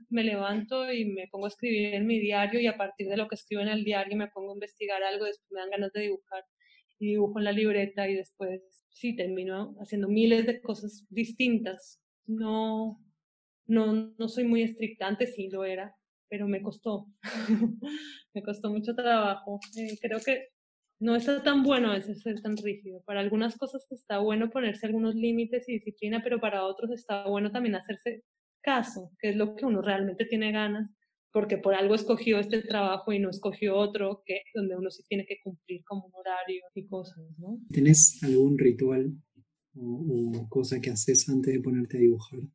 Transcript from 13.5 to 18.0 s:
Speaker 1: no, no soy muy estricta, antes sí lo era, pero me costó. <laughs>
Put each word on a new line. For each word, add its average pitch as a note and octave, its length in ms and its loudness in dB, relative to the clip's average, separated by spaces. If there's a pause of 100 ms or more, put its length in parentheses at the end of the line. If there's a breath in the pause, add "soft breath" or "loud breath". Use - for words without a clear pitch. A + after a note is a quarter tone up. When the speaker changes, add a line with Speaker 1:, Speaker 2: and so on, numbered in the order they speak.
Speaker 1:
no, A3 520 2
no A3+ 100 -4
soy A#3+ 160 -2
muy A#3 200 4
estricta, A3 440 -4
antes A#3+ 280 -2
sí F#3+ 140 -8
lo F#3+ 140 -4
era, F#3+ 320 -6 (340)
pero G#3 200 -6
me G3 120 -2
costó. G#3 460 -8 (160)
<laughs> A3 580 0 (520 loud breath)